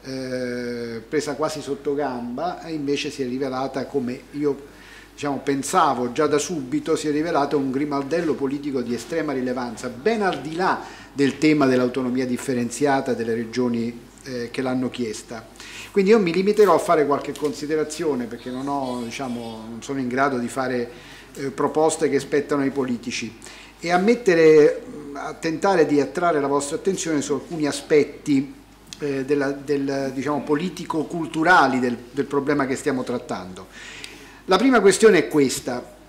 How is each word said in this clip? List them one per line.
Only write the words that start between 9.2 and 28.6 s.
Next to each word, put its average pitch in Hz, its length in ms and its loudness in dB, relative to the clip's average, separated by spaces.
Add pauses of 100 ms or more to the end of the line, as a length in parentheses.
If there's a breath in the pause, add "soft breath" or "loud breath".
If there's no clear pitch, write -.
rilevanza, 127 580 -6
ben 208 340 -2
al 165 180 -2
di 156 140 -8
là 170 260 0 (320 loud breath)
del 135 240 2
tema 151 300 4
dell'autonomia 127 580 0
differenziata 127 880 -2
delle 113 220 -2
regioni, 117 760 -4 (140)
eh, 120 280 -8
che 139 100 -6
l'hanno 127 280 -2
chiesta. 113 560 -8 (460 loud breath)
Quindi 196 200 4
io 226 80 8
mi 175 120 2
limiterò 190 440 6
a 147 40 6
fare 156 260 4
qualche 139 280 0
considerazione, 151 920 -2
perché 120 240 -12
non 127 180 -8
ho, 131 360 -4
diciamo, 117 680 -8
non 113 140 -12
sono 139 160 -6
in 127 80 -4
grado 131 300 2
di 120 100 -2
fare, 127 420 -2 (460 loud breath)
eh, 139 160 -6
proposte 151 580 2
che 139 100 2
spettano 143 440 0
ai 135 80 0
politici, 120 680 -6 (420 loud breath)
e 170 120 -4
a 180 60 4
mettere, 165 840 8 (320)
a 139 200 -10
tentare 165 520 2
di 143 140 4
attrarre 160 400 2
la 139 80 0
vostra 143 300 0
attenzione 165 440 -2
su 143 120 -2
alcuni 147 340 -4
aspetti, 143 920 0 (420)